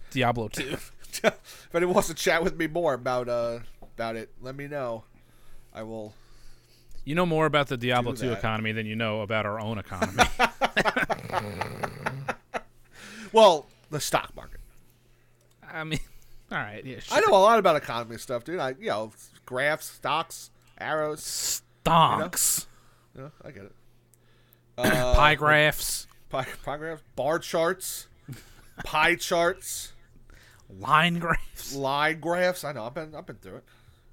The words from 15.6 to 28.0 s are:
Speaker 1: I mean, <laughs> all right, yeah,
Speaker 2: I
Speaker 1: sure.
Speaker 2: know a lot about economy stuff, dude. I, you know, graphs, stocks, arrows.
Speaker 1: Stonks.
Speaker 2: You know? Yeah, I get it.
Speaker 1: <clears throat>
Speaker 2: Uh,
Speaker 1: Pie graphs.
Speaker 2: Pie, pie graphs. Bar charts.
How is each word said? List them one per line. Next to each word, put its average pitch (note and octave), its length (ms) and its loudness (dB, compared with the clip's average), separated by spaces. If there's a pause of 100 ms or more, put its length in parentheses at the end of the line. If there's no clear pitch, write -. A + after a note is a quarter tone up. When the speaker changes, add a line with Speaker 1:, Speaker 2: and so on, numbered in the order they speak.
Speaker 1:
I D#3+ 120 -10
mean, D#3 160 -4 (240)
<laughs> - 280 -18
all F3+ 60 -4
right, G#2+ 260 -8
yeah, C3 120 -12
Speaker 2:
I C4 240 2
Speaker 1:
sure. G#4+ 100 4
Speaker 2:
know G#3+ 60 8
a - 20 10
lot G#3+ 220 8
about F3+ 160 4
economy A#2 420 -6
stuff, A#2+ 260 -6
dude. E3+ 140 -8
I, C3+ 120 -4 (100)
you A3 80 -8
know, A2 240 -4 (340)
graphs, C#3+ 400 -2
stocks, - 640 -6 (280)
arrows. D3+ 840 -4 (220)
Speaker 1:
Stonks. D#3+ 840 4 (480)
Speaker 2:
You C3 80 -16
know? D3 80 -16 (120)
Yeah, - 60 -16
I - 40 -14
get G2 120 -18
it. - 80 -20
Speaker 1:
<clears throat> - 100 -20 (960)
Speaker 2:
Uh, B2+ 360 4
Speaker 1:
Pie D3+ 200 10
graphs. D3+ 720 4 (240)
Speaker 2:
Pie, C3 160 -4 (180)
pie C#3 140 -6
graphs. D#3+ 240 -10 (120)
Bar D3+ 260 2
charts. - 680 -2 (380)